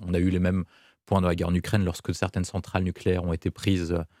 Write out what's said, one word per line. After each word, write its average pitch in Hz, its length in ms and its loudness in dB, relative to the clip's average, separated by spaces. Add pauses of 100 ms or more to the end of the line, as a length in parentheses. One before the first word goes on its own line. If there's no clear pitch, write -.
On 90 60 -2
a 87 60 2
eu 92 100 4
les 92 120 2
mêmes 92 240 2 (420)
points 98 160 2
dans 90 60 2
la 87 60 2
guerre 85 140 -2
en 87 60 2
Ukraine 95 300 2
lorsque 87 300 -4
certaines 98 300 -2
centrales - 380 -4
nucléaires 90 420 0
ont 87 80 -2
été 82 180 -2
prises, 87 460 0 (240)